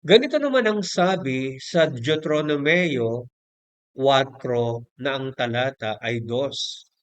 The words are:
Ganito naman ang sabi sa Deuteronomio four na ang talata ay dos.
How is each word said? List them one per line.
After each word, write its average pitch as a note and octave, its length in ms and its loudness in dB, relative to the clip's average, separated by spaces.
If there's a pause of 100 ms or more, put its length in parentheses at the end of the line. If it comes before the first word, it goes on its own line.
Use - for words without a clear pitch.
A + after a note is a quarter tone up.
Ganito B3 400 6
naman C4 240 2
ang G#3 160 0
sabi C3+ 800 -2
sa E3 240 2
Deuteronomio D3 1400 0 (640)
four C3 880 0 (160)
na C3+ 160 -4
ang C3+ 160 -6
talata B2 720 -4
ay A#2 240 -4
dos. B2 640 -6 (120)